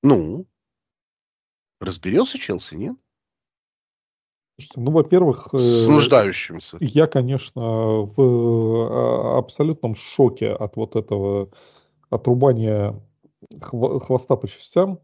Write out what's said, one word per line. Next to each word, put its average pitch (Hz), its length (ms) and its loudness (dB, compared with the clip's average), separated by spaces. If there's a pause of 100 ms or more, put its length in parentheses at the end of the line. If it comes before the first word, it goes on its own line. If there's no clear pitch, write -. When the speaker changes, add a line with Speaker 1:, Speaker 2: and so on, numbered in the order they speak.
Speaker 1:
Ну? 110 420 2 (1300)
Разберётся 110 600 -2
Челси, - 360 -8
нет? 135 200 -10 (1600)
Speaker 2:
Слушайте, - 220 -18
ну, 127 100 -2
во-первых, 160 640 2
Speaker 1:
С 120 340 4
Speaker 2:
э, 135 40 6
Speaker 1:
нуждающимся. 107 880 2
Speaker 2:
я, 147 280 2
конечно, 131 540 -4
в, 110 580 -2
а, 117 1160 2
абсолютном 147 580 -4
шоке 110 560 -2
от 104 240 -8
вот 110 200 -8
этого 101 540 -4 (600)
отрубания 113 920 0 (600)
хво-, 127 400 -4
хвоста - 360 0
по - 120 -8
частям 185 560 -4